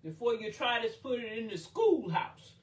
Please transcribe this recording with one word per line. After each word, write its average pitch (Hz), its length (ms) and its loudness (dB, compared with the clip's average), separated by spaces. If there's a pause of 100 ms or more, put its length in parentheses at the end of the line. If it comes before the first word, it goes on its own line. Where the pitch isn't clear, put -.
before 226 300 0
you 220 180 -6
try 240 300 0
to 226 60 0 (140)
put 247 180 -2
it 220 180 -8
in 226 100 -6
the 190 80 -6
schoolhouse. - 960 0 (100)